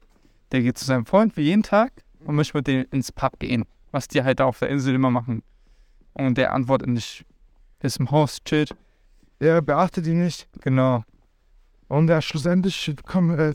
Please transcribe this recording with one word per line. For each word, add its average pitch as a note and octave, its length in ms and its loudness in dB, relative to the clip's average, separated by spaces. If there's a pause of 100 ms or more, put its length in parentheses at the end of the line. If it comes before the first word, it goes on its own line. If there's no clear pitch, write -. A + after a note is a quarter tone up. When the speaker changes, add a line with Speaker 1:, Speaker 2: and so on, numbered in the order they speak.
(520)
Speaker 1:
der C3 100 0
geht A#2+ 160 -2
zu - 80 -10
seinem B2+ 200 -2
Freund G#3+ 320 2
wie D#3+ 60 -2
jeden G3 200 2
Tag A3 280 0 (340)
und D3 100 -2
möchte D3+ 220 0
mit C#3 100 -4
dem C3 240 0
ins C3 200 -4
Pub - 280 -6
gehen. A#2 240 -2 (280)
Was C3+ 160 -6
die C3+ 160 0
halt B2+ 160 0
da C3+ 60 2
auf B2+ 140 -2
der C3+ 100 -2
Insel C3+ 260 0
immer C3 160 2
machen. A#2+ 320 -4 (720)
Und C3 240 -2
der C3 160 2
antwortet C3 360 0
nicht. - 360 -6 (560)
Der C#3+ 60 -2
ist - 120 -4
im B2+ 120 -2
Haus, D3 320 0
chillt. D3+ 320 0 (640)
Speaker 2:
Er E3 220 4
beachtet D#3 460 0
ihn E3+ 160 2
nicht. - 240 -4 (140)
Speaker 1:
Genau. C3 420 2 (840)
Speaker 2:
Und D#3 200 4
ja, D#3+ 120 4
schlussendlich F3 720 -2 (120)
komm, E3+ 320 0
äh, D3+ 180 2